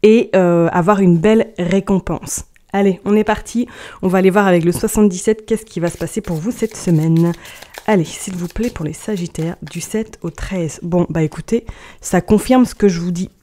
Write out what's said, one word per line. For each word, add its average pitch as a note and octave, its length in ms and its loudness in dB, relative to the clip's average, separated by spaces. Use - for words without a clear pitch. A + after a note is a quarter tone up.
et, A3 340 6
euh, F3 360 4
avoir F#3 280 2
une F3 200 6
belle A3 400 2
récompense. F#3 840 -2
Allez, G3 340 0
on G#3 100 2
est G#3+ 80 4
parti. A3+ 440 -4
On F#3 60 -6
va F#3 100 0
aller F#3+ 140 4
voir G3 160 2
avec F3 180 4
le F3 60 2
soixante-dix-sept G#3+ 760 0
qu'est-ce A3 180 -4
qui - 160 -12
va E3 120 -2
se - 80 -16
passer - 220 -6
pour E3+ 160 -6
vous F3 120 -6
cette A3+ 260 -6
semaine. E3 580 2
Allez, F#3 180 2
s'il - 320 -10
vous F3 120 -8
plaît, A#3+ 240 -4
pour - 120 -10
les D3+ 100 -6
Sagittaires, E3+ 680 -6
du E3 180 -12
sept A3 440 -8
au E3 80 -8
treize. - 500 -6
Bon, F3 300 0
bah D#3+ 100 -2
écoutez, E3 460 -4
ça - 180 0
confirme A#3 460 4
ce - 80 -10
que - 140 2
je E3+ 120 2
vous F3 120 -4
dis F3 180 -4